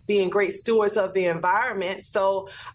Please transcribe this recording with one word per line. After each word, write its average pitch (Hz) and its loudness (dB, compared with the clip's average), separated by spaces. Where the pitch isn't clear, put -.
being 196 2
great 190 0
stewards 214 0
of 190 0
the 185 2
environment. 185 0
So, 196 0